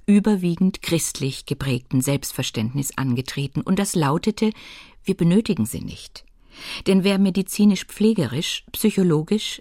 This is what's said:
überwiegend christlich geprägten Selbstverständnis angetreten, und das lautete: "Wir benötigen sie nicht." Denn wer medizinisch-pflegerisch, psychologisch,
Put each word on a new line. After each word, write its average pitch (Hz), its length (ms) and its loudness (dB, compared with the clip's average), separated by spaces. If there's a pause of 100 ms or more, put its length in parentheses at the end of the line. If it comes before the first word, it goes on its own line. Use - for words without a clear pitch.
überwiegend 190 760 2
christlich - 640 -4
geprägten 131 560 -2
Selbstverständnis 135 920 -4
angetreten, 135 680 -4
und 190 180 0
das 196 160 -2
lautete: 170 560 0 (500)
"Wir 190 140 -2
benötigen 175 500 2
sie - 140 -8
nicht." - 440 -16 (600)
Denn 190 160 4
wer 196 160 2
medizinisch-pflegerisch, 196 1500 0
psychologisch, 190 920 0